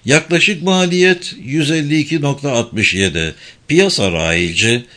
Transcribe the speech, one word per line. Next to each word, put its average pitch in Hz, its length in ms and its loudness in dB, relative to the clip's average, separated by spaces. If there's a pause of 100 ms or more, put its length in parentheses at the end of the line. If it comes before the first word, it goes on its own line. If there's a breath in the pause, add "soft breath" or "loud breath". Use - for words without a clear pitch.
Yaklaşık 160 580 2
maliyet 180 720 2 (100)
yüz 143 260 -2
elli 156 300 0
iki 151 200 -2
nokta 143 320 -2
altmış 107 420 0
yedi. 82 400 -2 (340 loud breath)
Piyasa 165 440 2
rayici 85 680 0 (140 loud breath)